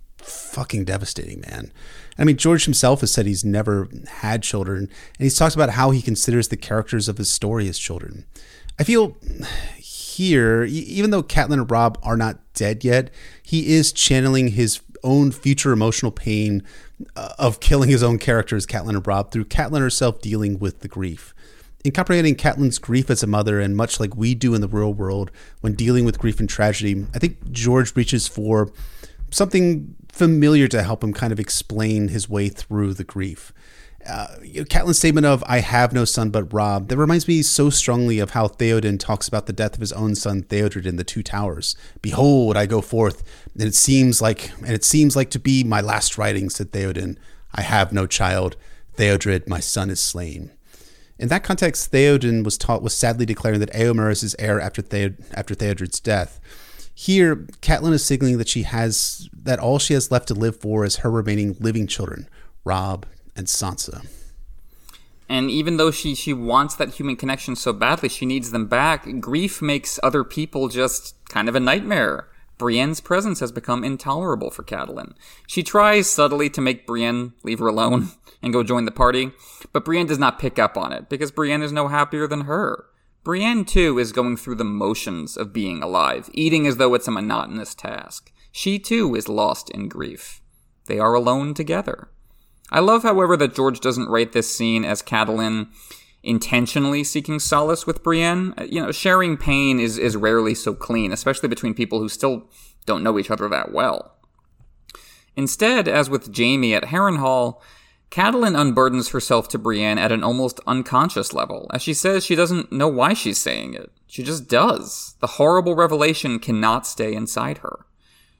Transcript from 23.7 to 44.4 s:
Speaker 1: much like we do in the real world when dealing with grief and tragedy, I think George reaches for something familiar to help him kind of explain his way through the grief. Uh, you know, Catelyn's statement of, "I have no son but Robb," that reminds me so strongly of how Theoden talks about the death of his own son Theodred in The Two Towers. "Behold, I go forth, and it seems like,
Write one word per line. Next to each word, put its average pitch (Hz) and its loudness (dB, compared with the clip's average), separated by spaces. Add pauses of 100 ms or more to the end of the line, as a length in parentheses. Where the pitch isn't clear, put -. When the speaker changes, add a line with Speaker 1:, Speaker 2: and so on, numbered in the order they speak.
Speaker 1:
much 113 -2
like 107 -4
we 113 0
do 117 2
in 110 2
the 101 -4
real 104 0
world 98 -4 (280)
when 110 -2
dealing 120 4
with 113 0
grief 113 0
and 110 0
tragedy, 101 0
I 113 -6
think - -2
George 123 2
reaches 120 0
for 107 0 (600)
something 175 2 (180)
familiar 151 6
to 117 2
help 101 -2
him 107 0
kind 110 -2
of 104 -2
explain 107 -2
his 101 -4
way 101 0
through 101 -2
the 95 -8
grief. 95 -10 (560)
Uh, - -8 (160)
you - -10
know, 147 -6
Catelyn's - 4
statement 156 6
of, 139 4
"I 123 2
have 120 2
no 123 2
son 113 0
but 104 -2
Robb," 101 0
that 123 0
reminds 156 4
me 165 4
so 147 2
strongly 120 2
of 101 -2
how 113 2
Theoden 107 0
talks - -4
about 107 -4
the 104 -6
death 107 -4
of - -6
his 107 -6
own 107 -2
son 98 -4
Theodred 101 -2
in 90 -2
The 90 -4
Two - -6
Towers. 101 -4 (260)
"Behold, 120 4
I 104 4
go 104 0
forth, 110 0 (300)
and 110 -4
it 107 0
seems 131 4
like, 113 0